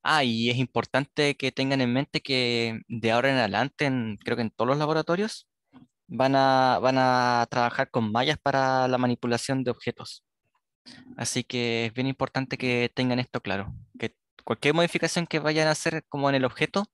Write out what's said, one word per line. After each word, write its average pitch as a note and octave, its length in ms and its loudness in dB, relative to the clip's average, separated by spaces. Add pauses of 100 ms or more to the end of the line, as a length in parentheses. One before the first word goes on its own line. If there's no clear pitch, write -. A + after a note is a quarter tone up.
Ah, D3+ 200 2
y A#2 280 0
es B2 60 0
importante C3+ 800 0
que C3 160 -2
tengan C3+ 280 0
en A#2+ 120 2
mente C#3+ 280 -2
que A#2+ 680 -2
de A2+ 260 0
ahora B2 180 4
en C3+ 80 4
adelante, A#2 480 0
en, A#2 320 -2
creo A#2+ 180 -4
que A#2+ 60 -2
en A2 80 -2
todos A#2 180 -2
los C#3+ 100 0
laboratorios, D#3+ 680 -2 (580)
van C3 300 0
a, C3 440 4
van C3 180 2
a B2 520 2
trabajar B2 400 0
con A2 220 -2
mallas C3+ 260 0
para C3 480 0
la B2+ 120 0
manipulación B2 680 -2
de A#2+ 80 -2
objetos. - 520 -10 (920)
Así B2 280 -4
que A#2 420 -2
es A2 60 -6
bien B2+ 140 -2
importante C3 500 -4
que A#2+ 380 -2
tengan B2+ 240 0
esto B2 220 -4
claro, G2 340 -6 (240)
que - 180 -6 (280)
cualquier C#3+ 300 0
modificación E3+ 520 0
que D#3+ 120 -4
vayan D#3 300 0
a D#3 40 2
hacer D#3+ 360 -4
como C#3 200 -2
en C#3 80 2
el C3 80 2
objeto D#3 500 -2